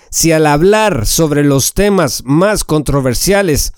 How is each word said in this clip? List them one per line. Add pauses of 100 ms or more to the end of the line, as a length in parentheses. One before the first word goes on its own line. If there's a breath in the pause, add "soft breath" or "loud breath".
(100 loud breath)
Si
al
hablar
sobre
los
temas
más
controversiales